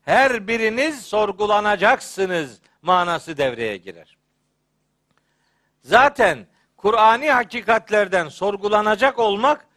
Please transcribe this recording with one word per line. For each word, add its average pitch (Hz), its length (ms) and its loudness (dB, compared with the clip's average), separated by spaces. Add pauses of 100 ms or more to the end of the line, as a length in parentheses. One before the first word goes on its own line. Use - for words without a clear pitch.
her 226 420 2
biriniz 233 540 -2
sorgulanacaksınız 202 1600 -2 (200)
manası 170 560 -2
devreye 117 400 -4
girer. 87 400 -20 (1600)
Zaten 202 680 2 (300)
Kur'ani 226 540 2
hakikatlerden 214 1000 0
sorgulanacak 208 880 -2
olmak 226 460 0 (120)